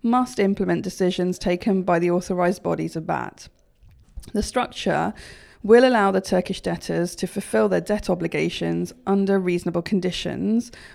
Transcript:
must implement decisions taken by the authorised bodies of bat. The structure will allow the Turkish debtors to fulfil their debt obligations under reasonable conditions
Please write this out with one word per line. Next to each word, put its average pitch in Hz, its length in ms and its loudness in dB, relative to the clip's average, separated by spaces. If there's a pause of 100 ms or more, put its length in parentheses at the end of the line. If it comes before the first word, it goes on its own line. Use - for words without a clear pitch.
must 247 380 0
implement 196 420 2
decisions 185 560 -2
taken 185 460 0
by 180 160 2
the 175 100 2
authorised 180 540 0
bodies 160 320 -4
of 160 100 -8
bat. 147 420 -6 (880)
The 202 80 0
structure 185 720 -2 (480)
will 240 260 8
allow 214 220 4
the 190 100 2
Turkish 185 420 -2
debtors 170 540 -4
to 190 120 -4
fulfil 214 420 0
their 175 120 0
debt 208 280 -4
obligations 170 840 -2 (140)
under 196 320 2
reasonable 175 460 -2
conditions 190 880 -2 (240)